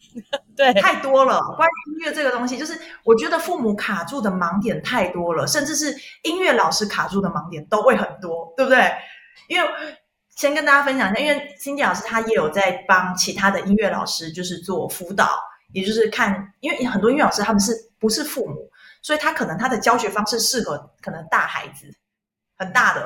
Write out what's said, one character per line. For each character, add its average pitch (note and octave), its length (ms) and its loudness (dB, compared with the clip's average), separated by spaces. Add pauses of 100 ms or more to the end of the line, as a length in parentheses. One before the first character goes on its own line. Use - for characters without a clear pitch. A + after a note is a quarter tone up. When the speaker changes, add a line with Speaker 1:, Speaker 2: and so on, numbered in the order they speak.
(140)
Speaker 1:
<laughs> - 420 -12
对。 C4+ 180 6
Speaker 2:
太 D4+ 260 4
多 C4+ 240 6
了， G#3+ 160 4 (160)
关 D#4+ 120 6
于 E4 220 -6
音 D#4+ 160 -8
乐 D4 60 -2
这 D4+ 100 -4
个 C4+ 80 2
东 A#3+ 160 -2
西， B3+ 100 -4
就 C4+ 80 -6
是 D#4+ 140 -8 (240)
我 A3+ 140 6
觉 D#4+ 120 0
得 E4 80 0
父 E4 240 -2
母 G#3+ 140 0
卡 G3 300 -4
住 C#4 160 -6
的 G#3 100 0
盲 F#3 320 0
点 F3+ 180 -2
太 G3 280 0
多 F3 260 -2
了， D3+ 100 0
甚 D4 220 0
至 D4+ 80 -4
是 D4 180 -2 (300)
音 E4+ 160 -2
乐 F4+ 140 4
老 G3 180 4
师 - 160 -2
卡 D#3+ 220 -4
住 G3 120 -2
的 F#3 80 0
盲 D#3+ 220 -6
点 D#3 160 -12
都 G#3 160 0
会 A#3 140 6
很 G3+ 120 -2 (120)
多， E3 360 -8
对 C4 80 4
不 C4 60 2
对？ G#3+ 220 6 (560)
因 F4 120 0
为 D#4 80 2 (680)
先 C#4+ 180 0
跟 D#4 100 0
大 D4 80 4
家 C#4+ 120 6
分 C4+ 120 0
享 G#3 140 0
一 G3+ 40 -2
下， A3+ 60 -2
因 D4 80 0
为 - 300 -2
Cindy C#4 260 -6
老 F#3+ 80 2
师 G3 140 -6
她 A3+ 140 -2
也 A3+ 160 0
有 D#3 120 2
在 F#3 380 0
帮 F#3 300 4
其 - 160 -2
他 G3 180 2
的 F#3+ 120 0
音 F#3+ 120 2
乐 G#3 160 2
老 - 160 -4
师 D#3+ 240 -8
就 F3 140 -8
是 F3+ 140 -8
做 E3+ 300 -6
辅 F3+ 240 -12
导， G3 160 2 (440)
也 F#3+ 100 -4
就 G3+ 100 -2
是 A3 180 2
看， G3+ 380 -2 (120)
因 D4 100 -4
为 C4+ 160 -4
很 G3+ 140 -2
多 G#3+ 100 4
音 C#4 60 2
乐 C#4+ 80 2
老 F#3+ 80 2
师 G3+ 100 -2
他 G3+ 80 0
们 G#3 80 4
是， G3+ 140 2 (260)
不 A3 100 0
是 A3 140 -2
父 C#4+ 240 -6
母， - 240 -12 (320)
所 G3+ 140 -2
以 - 20 0
他 G#3 140 -2
可 E3+ 140 -4
能 D#3+ 120 -6
他 A#3 100 -2
的 B3 80 -2
教 A#3+ 220 2
学 A3+ 100 -4
方 G#3 160 -2
式 A#3 140 -2
适 A3+ 240 0
合 D#3 300 -8 (100)
可 - 80 -10
能 D#3+ 180 -12
大 A3+ 160 2
孩 - 260 -6
子， C#3+ 180 -20 (680)
很 F3+ 160 -8
大 A3 220 4
的 D3+ 120 -6